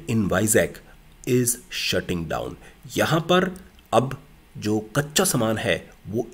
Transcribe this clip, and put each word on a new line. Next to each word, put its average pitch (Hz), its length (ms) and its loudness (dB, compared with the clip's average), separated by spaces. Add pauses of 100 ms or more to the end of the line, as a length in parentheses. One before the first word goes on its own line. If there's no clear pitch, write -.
in 110 200 2
Vizag 92 540 2 (480)
is 123 260 2 (260)
shutting 90 480 -2
down। 62 240 -6 (420)
यहाँ 170 240 2
पर 185 340 2 (380)
अब 131 280 2 (340)
जो 107 240 -2 (160)
कच्चा 147 280 0
सामान 113 340 0
है 92 180 0 (320)
वो 113 260 -4